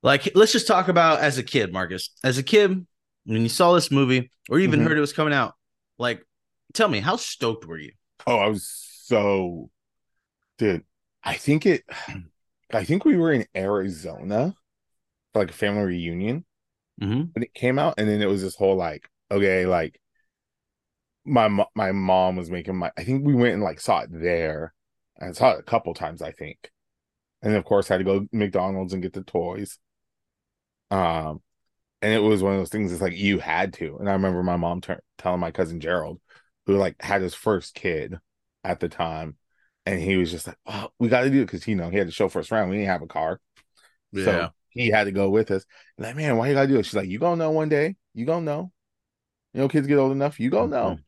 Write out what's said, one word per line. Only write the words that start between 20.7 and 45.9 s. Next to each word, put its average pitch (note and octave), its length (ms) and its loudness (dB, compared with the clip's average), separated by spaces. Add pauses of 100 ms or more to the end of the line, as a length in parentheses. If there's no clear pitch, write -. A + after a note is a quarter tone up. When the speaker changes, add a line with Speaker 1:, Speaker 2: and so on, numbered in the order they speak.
Speaker 2:
my A#2+ 220 4
mo-, G2 260 2
my G2 180 0
mom F#2 440 2
was F2 160 -8
making F2+ 240 -6
my, F2 200 -4
I - 80 -10
think C3+ 220 -2
we C#3+ 80 4
went A#2+ 220 4
and, G#2 80 -2
like, E2+ 160 -4
saw F2+ 220 0
it - 100 -10
there. D#2+ 640 -2 (440)
And F2+ 180 -12
saw B2 160 4
it E2+ 80 -2
a - 40 -16
couple G2 320 -2
times, E2 260 -10
I D2 100 -10
think. - 400 -18 (680)
And G#2+ 140 0
of F#2+ 100 0
course, G2+ 220 2
had F#2+ 100 2
to F#2 60 0
go G2 160 2
to G2+ 120 -6
McDonald's F#2+ 600 -2
and F#2+ 80 -6
get F2+ 120 -6
the F#2+ 100 -10
toys. F#2 560 -6 (1120)
Um, E2 500 -2 (600)
and G#2+ 100 2
it A2 60 4
was G#2 240 4
one G2 100 2
of G2 60 0
those F2+ 100 -4
things, G#2 220 -4
it's E2+ 100 -6
like, F2+ 160 -4
you G2+ 220 0
had E2+ 360 -2
to. D2 220 -10
And G2+ 120 -6
I G2 40 2
remember F#2 300 0
my F2 140 0
mom E2+ 240 -2
tur-, - 200 -10 (160)
telling F2+ 220 -2
my E2+ 120 -4
cousin E2+ 280 -4
Gerald, D#2+ 400 -4 (480)
who, G2 100 4
like, - 240 0
had G2+ 220 0
his F2+ 100 -6
first - 400 -2
kid E2 460 -6 (440)
at - 160 -4
the D3 100 -4
time, D#2+ 480 -8 (500)
and F#2+ 140 -2
he F#2 160 0
was F2 120 2
just F2 160 -10
like, - 120 -16 (100)
"Oh, G#2 220 -10 (100)
we A#2+ 100 2
gotta B2+ 220 4
do C3+ 100 4
it," G#2 80 -2
'cause, - 180 -10
you A2 80 -2
know, E2+ 140 -4
he F#2 80 -2
had F#2+ 100 0
to - 60 -12
show G2 160 0
first E2 220 -6
round. G#2+ 180 0
We G2 80 -2
didn't G2+ 120 -2
have E2+ 120 -2
a - 60 -14
car. D#2+ 320 -4 (720)
Speaker 1:
Yeah. F#2+ 140 -4
Speaker 2:
So E2+ 240 2 (200)
he A#2+ 200 -2
had G#2+ 160 4
to G2+ 60 -4
go G2 180 2
with G#2+ 220 2
us. F#2+ 140 -2 (320)